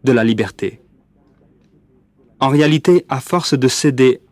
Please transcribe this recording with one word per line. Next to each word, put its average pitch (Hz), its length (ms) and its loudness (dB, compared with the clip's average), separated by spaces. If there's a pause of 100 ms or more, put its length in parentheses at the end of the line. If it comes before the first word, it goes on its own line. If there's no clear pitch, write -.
de 135 80 2
la 113 120 2
liberté. 107 580 -4 (1600)
En 135 100 -2
réalité, 151 600 2
à 135 100 -4
force 170 360 -4
de 131 120 0
céder 131 520 0 (120)